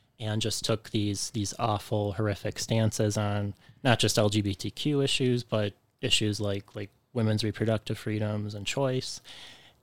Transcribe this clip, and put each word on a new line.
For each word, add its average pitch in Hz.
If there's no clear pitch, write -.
and 107
just 110
took -
these, 104
these 101
awful, 104
horrific 104
stances 110
on 104
not 120
just -
L 107
G 104
B 98
T -
Q 147
issues, 123
but 104
issues 107
like, 101
like 104
women's 110
reproductive 107
freedoms 107
and 101
choice. 131